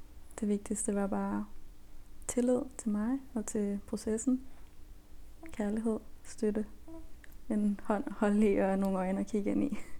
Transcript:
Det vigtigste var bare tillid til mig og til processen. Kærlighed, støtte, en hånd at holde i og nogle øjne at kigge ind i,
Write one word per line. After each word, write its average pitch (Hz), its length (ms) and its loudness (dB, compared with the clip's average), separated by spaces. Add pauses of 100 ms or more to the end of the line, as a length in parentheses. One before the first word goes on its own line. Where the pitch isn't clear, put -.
(400)
Det 208 80 2
vigtigste 202 460 0
var 202 120 2
bare 202 400 0 (840)
tillid 247 320 4 (180)
til 226 120 -2
mig 220 280 2 (160)
og 214 120 -2
til 202 400 0
processen. 226 560 0 (1120)
Kærlighed, 220 480 0 (220)
støtte, 214 440 0 (840)
en 208 340 2
hånd 202 240 2
at 202 60 -6
holde 208 400 6
i 196 40 4
og 196 220 4
nogle 196 200 4
øjne 190 220 2
at 202 60 0
kigge 202 240 0
ind 202 140 4
i, - 140 0 (220)